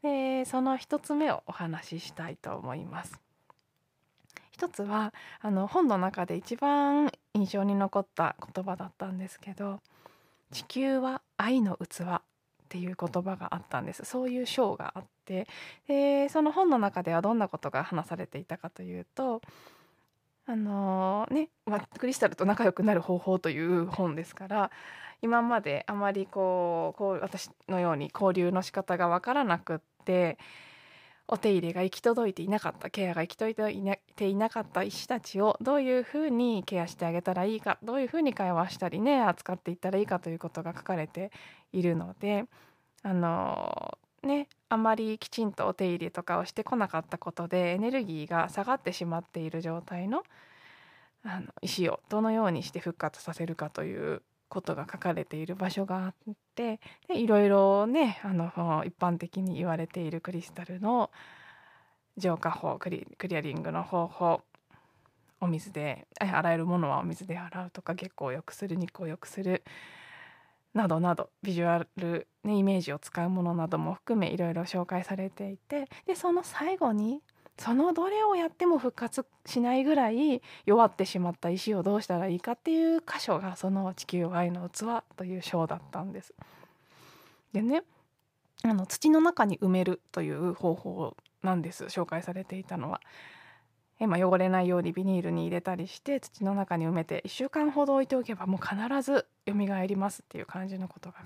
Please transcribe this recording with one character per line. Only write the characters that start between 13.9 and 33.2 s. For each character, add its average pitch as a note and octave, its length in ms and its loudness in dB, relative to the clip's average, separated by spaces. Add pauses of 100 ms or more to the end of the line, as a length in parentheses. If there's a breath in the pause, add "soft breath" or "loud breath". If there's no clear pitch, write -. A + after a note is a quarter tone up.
す。 - 140 -12
そ B3+ 180 -4
う B3+ 60 -2
い B3 120 -2
う B3 40 -2
章 A#3+ 320 2
が - 180 -8
あ F#3+ 60 -10
っ - 40 -14 (200)
て、 F#3 200 -4 (420 loud breath)
で、 C#4 420 4
そ D#4 120 2
の D4+ 120 4
本 F#4 160 4
の C4 100 6
中 G3 240 0
で E3 100 0
は E3 80 4
ど G3+ 120 2
ん A#3 40 2
な G#3 120 0
こ - 80 -8
と D3 120 -6
が C3+ 140 -2
話 E3 240 -4
さ E3+ 80 -6
れ F3+ 120 -8
て - 100 -10
い F3 80 -10
た E3 120 -8
か E3+ 120 -10
と - 120 -18
い F3+ 160 -10
う F3+ 160 -10
と、 B3+ 280 -2 (1040 loud breath)
あ A#3+ 100 -4
の G3+ 720 0
ね、 D#4 200 0 (160)
ま、 G#3 160 -2
ク - 260 -6
リ C4 60 0
ス - 60 -6
タ G#3+ 100 6
ル - 80 -10
と F#3 80 0
仲 G3+ 180 4
良 F#3+ 80 8
く F3+ 120 0
な G#3+ 100 6
る F3 80 4
方 F3+ 160 0
法 F#3 220 2
と E3 100 0
い C#3+ 100 -2
う E3+ 280 2
本 F3+ 280 0
で E3 80 -6
す - 100 -14
か F#3+ 140 -14
ら、 G3+ 240 0 (500 loud breath)
今 A#3 200 4
ま A#3 180 2
で D3 260 -2
あ G#3 80 -6
ま G3+ 180 0
り G3 160 -2
こ F3 680 0
う、 - 20 -20
こ G3 180 0
う、 E3 40 -4
私 - 300 -8 (180)
の F#3 140 0
よ F3 100 4
う D#3 60 2
に C#3+ 160 -4
交 G3 200 4
流 F3+ 200 4
の F#3 80 2
仕 - 100 -8
方 F#3 240 -2
が F3 140 2
わ F3 100 4
か A#3+ 140 -2
ら C#4+ 100 2
な F3 160 2
く - 160 -6
っ D#3 40 -4 (260)
て、 F3+ 320 2 (960 loud breath)
お G#3+ 40 0
手 G#3+ 160 4
入 F3+ 80 4
れ E3+ 120 -2
が F3+ 80 0
行 F#3 160 -2
き - 40 -14
届 A#3 280 4
い F#3+ 40 -4
て E3+ 100 -6
い F#3 60 -4
な G#3 100 2
か E3+ 120 -4
っ - 60 -8
た、 - 120 -8
ケ F#3+ 200 -2
ア F3 40 -2
が E3 80 0